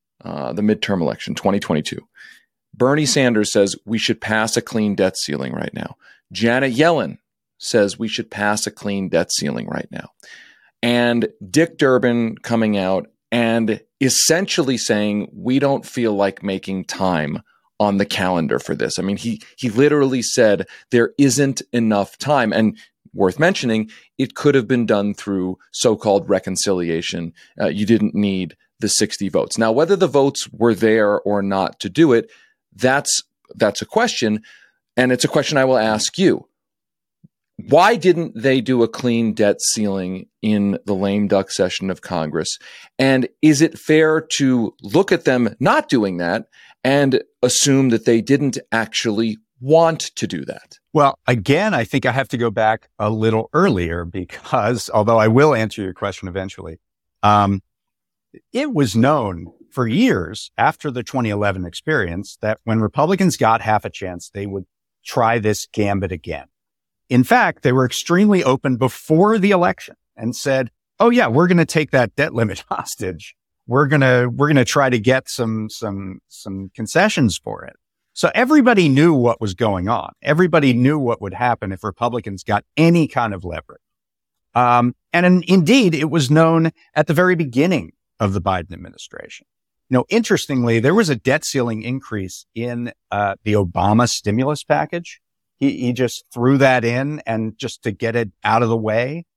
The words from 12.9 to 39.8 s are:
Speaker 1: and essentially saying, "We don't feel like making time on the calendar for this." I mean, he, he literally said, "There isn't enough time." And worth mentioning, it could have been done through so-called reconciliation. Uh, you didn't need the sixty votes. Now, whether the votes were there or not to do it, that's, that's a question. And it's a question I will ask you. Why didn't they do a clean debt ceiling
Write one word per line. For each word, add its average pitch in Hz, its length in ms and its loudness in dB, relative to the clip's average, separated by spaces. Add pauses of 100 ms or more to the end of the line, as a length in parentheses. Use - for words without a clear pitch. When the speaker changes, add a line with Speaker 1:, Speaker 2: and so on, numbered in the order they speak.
Speaker 1:
and 113 520 0 (180)
essentially 147 760 0
saying, 104 560 -2
"We 127 260 -2
don't 139 280 -2
feel 113 280 -2
like 98 280 -2
making 95 420 -6
time 82 580 -4 (380)
on 101 160 0
the 101 100 0
calendar 87 520 -2
for - 160 -8
this." - 240 -6
I 90 40 -4
mean, 98 140 -4
he, 113 260 -8 (140)
he 127 120 -6
literally 135 540 2
said, 104 440 2 (240)
"There 120 280 2
isn't 139 420 2 (120)
enough 110 460 0
time." 131 340 0
And 110 260 0 (340)
worth 95 260 0
mentioning, 117 520 0 (260)
it 131 180 -4
could 143 200 2
have 120 140 0
been 120 180 0
done 104 260 0
through 92 460 -6 (140)
so-called 101 560 0
reconciliation. 87 1040 -4 (280)
Uh, 101 60 0
you 95 180 -2
didn't 107 300 2
need 95 420 -4 (220)
the 110 100 -4
sixty 101 400 -2
votes. - 300 -2
Now, 113 140 2
whether 165 240 2
the 165 100 2
votes 139 460 0
were 113 220 2
there 107 460 2
or 101 220 -2
not 98 380 -2
to 101 100 -8
do 151 220 4
it, 117 180 2 (440)
that's, 127 480 0 (340)
that's 107 260 0
a - 40 -8
question. 110 560 -2 (540)
And 127 140 2
it's 123 140 2
a - 40 2
question 143 300 0
I 131 60 4
will 131 140 2
ask 110 380 -2
you. 170 300 0 (1200)
Why 190 260 6
didn't 170 380 2
they 131 260 2
do 120 220 2
a 113 60 4
clean 117 440 0
debt 104 300 2
ceiling 95 640 -4 (160)